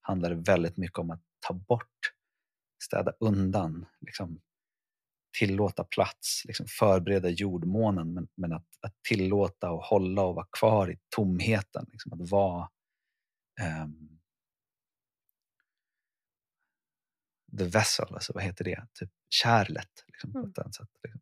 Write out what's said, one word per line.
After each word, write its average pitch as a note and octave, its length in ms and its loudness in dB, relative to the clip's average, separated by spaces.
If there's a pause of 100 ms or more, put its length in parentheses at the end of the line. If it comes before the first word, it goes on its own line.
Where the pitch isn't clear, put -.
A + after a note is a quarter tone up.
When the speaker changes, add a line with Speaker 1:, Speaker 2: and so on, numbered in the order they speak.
Speaker 1:
handlar F2+ 300 -2
det E2+ 60 -2
väldigt E2+ 400 2
mycket F#2 220 -6
om E2+ 120 -4
att E2+ 120 -8 (180)
ta - 140 -6
bort, - 580 -4 (720)
städa - 360 -2
undan, F#2+ 680 2 (140)
liksom, E2+ 400 -10 (960)
tillåta G2+ 460 2
plats, - 600 -2
liksom, A2+ 240 -8
förbereda F#2+ 600 4
jordmånen, F2+ 880 0
men, F2 220 -6
men F2 160 -4
att, E2 140 -8 (140)
att - 140 -12 (140)
tillåta G2 640 0
och E2+ 140 -4
hålla F#2+ 380 2
och F2+ 120 2
vara F2 120 -6 (140)
kvar G#2+ 320 6
i E2 60 -10 (180)
tomheten, G2+ 760 0
liksom, - 200 -14
att F2 180 -8
vara, F2+ 380 2 (920)
ehm, D#2 580 -8 (3500)
the F#2+ 60 2
vessel, G#2 500 2
alltså - 180 -8
vad - 100 -4
heter F#2 220 -4
det? F#2 280 -6
Typ - 180 -10 (180)
kärlet, - 800 2
liksom, - 260 -14
på C4+ 60 -6
Speaker 2:
Mm. A#3 120 -8
Speaker 1:
ett F3+ 80 -10
annat - 160 -8
sätt, - 140 -16 (160)
liksom. A2+ 180 -14